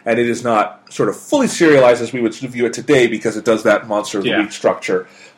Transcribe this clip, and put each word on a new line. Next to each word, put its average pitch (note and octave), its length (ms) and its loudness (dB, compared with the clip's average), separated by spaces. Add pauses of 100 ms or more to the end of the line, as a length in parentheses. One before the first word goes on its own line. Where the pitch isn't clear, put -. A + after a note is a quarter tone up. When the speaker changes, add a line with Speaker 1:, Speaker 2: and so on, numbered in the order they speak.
Speaker 1:
and A#2 140 0
it A#2+ 100 0
is A#2 140 -6
not A2+ 500 -2
sort A2+ 160 -2
of F#2+ 100 -8
fully C4+ 280 0
serialized B2+ 560 4
as A2+ 100 -8
we B2+ 80 -6
would A2 140 -2
view A#2+ 320 -4
it - 60 -4
today B2+ 340 2
because A2 280 -4
it G#2+ 100 -10
does A2 180 0
that G#2+ 240 0
Monster G#2 320 -4
of F#2 60 -6
the A#2 60 -2
Speaker 2:
Yeah. G#2 100 0
Speaker 1:
Week G#2 100 -6
structure. - 560 -2 (300)